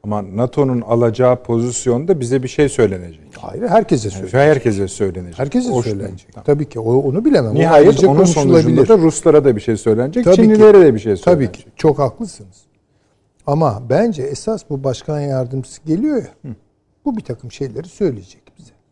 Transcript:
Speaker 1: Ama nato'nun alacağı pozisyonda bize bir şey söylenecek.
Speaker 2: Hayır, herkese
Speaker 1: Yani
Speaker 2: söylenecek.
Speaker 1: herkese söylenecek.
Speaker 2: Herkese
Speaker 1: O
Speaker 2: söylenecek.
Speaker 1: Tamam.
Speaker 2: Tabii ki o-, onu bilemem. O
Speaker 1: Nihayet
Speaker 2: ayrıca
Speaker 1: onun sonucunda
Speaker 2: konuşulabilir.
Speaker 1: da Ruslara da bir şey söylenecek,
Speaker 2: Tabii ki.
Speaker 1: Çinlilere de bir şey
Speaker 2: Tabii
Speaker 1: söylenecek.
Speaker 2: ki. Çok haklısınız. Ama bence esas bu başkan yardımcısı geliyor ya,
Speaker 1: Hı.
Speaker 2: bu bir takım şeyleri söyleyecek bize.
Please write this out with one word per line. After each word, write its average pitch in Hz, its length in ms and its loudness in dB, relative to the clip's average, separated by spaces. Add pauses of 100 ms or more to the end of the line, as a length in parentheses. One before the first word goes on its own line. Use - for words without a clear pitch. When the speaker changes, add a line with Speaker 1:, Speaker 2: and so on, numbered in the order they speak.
Speaker 1:
Ama 101 320 -8
nato'nun 127 440 -2
alacağı 117 600 0
pozisyonda 123 760 -4
bize 127 220 -4
bir 127 60 -10
şey 143 200 -2
söylenecek. 92 520 -4 (180)
Speaker 2:
Hayır, - 300 -12
herkese 156 400 0
Speaker 1:
Yani 92 40 -10
Speaker 2:
söylenecek. 95 280 -4
Speaker 1:
herkese 123 480 0
söylenecek. 90 500 -8
Speaker 2:
Herkese 240 340 -4
Speaker 1:
O 123 100 0
Speaker 2:
söylenecek. 98 500 -10
Speaker 1:
Tamam. 101 120 -20
Speaker 2:
Tabii 147 240 0
ki 117 120 -12
o-, 127 280 0
onu 175 160 -4
bilemem. 175 280 2
O - 20 -6
Speaker 1:
Nihayet 156 340 4
Speaker 2:
ayrıca 143 200 4
Speaker 1:
onun 165 160 4
sonucunda 156 280 2 (100)
Speaker 2:
konuşulabilir. 139 260 2
Speaker 1:
da 226 100 6
Ruslara 156 460 2
da 127 120 2
bir 104 40 -6
şey 110 160 -4
söylenecek, 127 480 -2
Speaker 2:
Tabii 185 120 4
ki. 226 60 4
Speaker 1:
Çinlilere 214 380 8
de 147 140 6
bir 104 40 -2
şey 107 160 -4
Speaker 2:
Tabii 92 80 -8
Speaker 1:
söylenecek. 151 320 0 (100)
Speaker 2:
ki. - 120 -20
Çok 143 220 0
haklısınız. 135 640 -8 (840)
Ama 143 440 0
bence 170 320 0
esas 151 480 -8
bu 135 140 -8
başkan 147 360 -6
yardımcısı 131 680 -6
geliyor 240 300 -4
ya, 139 340 -12
Speaker 1:
Hı. 110 40 -12 (500)
Speaker 2:
bu 262 120 -6
bir 214 60 -10
takım 123 300 -14
şeyleri 135 360 -10
söyleyecek 123 540 -8 (160)
bize. - 140 -20 (200)